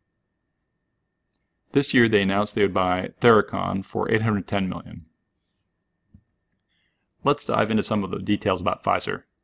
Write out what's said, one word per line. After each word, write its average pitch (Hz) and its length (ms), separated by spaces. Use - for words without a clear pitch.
This 139 220
year, 120 140
they 107 140
announced 98 320
they 107 80
would 98 120
buy 92 480
Therachon 98 600
for - 280
eight 110 100
hundred 107 260
ten 95 220
million. 85 380
Let's 143 220
dive 110 260
into 107 100
some 104 220
of 92 80
the 101 80
details 95 420
about 92 220
Pfizer. - 400